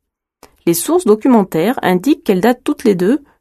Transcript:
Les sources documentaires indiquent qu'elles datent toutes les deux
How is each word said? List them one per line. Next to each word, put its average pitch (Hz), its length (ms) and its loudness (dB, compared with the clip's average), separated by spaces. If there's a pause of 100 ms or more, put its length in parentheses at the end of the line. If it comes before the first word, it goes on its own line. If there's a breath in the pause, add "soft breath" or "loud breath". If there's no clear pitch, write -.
(640 soft breath)
Les 170 80 2
sources 330 300 -2
documentaires 214 800 0
indiquent 185 400 0
qu'elles 190 160 0
datent 240 240 0
toutes - 220 -6
les 208 100 2
deux 196 260 -2 (200 soft breath)